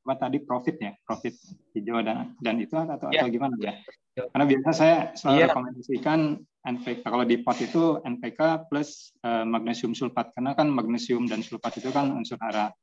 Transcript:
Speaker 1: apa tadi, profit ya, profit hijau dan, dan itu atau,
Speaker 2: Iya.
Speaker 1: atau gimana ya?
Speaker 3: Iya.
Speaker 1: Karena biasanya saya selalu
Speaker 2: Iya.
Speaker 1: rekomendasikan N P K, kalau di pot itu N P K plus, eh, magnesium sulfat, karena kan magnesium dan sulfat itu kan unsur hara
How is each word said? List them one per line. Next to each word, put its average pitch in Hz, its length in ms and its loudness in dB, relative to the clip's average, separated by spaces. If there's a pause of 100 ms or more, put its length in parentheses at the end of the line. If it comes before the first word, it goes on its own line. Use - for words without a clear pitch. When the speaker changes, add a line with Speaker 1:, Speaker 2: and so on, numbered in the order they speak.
Speaker 1:
apa 131 260 -4
tadi, 143 160 -2
profit - 380 -4
ya, 101 120 -8 (120)
profit 113 320 -6 (400)
hijau 113 260 -2
dan, 117 380 -4
dan 117 180 0
itu 104 160 -4
atau, 156 400 -2
Speaker 2:
Iya. 156 80 4
Speaker 1:
atau 123 80 2
gimana 123 320 -2
ya? 104 160 -6 (380)
Speaker 3:
Iya. 123 180 -8
Speaker 1:
Karena 143 140 6
biasanya 135 260 4
saya 160 220 8 (180)
selalu 143 240 4
Speaker 2:
Iya. 165 140 8
Speaker 1:
rekomendasikan 131 680 0 (460)
N 123 160 -4
P - 40 -8 (120)
K, - 80 -12
kalau 120 220 2
di 120 100 6
pot 120 240 0
itu 160 400 2
N 123 160 -6
P 117 160 -8
K 160 320 2
plus, - 560 -4
eh, 117 240 0
magnesium 113 480 -2
sulfat, 120 400 -4
karena 131 240 -2
kan 151 80 4
magnesium 120 640 0
dan 110 160 -4
sulfat 117 320 -8
itu 131 160 -6
kan 139 160 2
unsur 123 320 -6
hara 107 400 -2